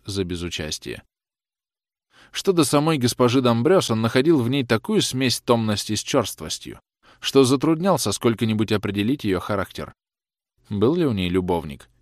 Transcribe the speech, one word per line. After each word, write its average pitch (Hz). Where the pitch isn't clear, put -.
за 98
безучастие. 85
Что -
до 170
самой 147
госпожи 123
Домбрес, 123
он 110
находил 131
в 117
ней 135
такую 190
смесь 131
томности 110
с -
черствостью, -
что 135
затруднялся 151
сколько-нибудь 110
определить 104
ее 92
характер. 92
Был 107
ли 175
у 127
ней 92
любовник, 87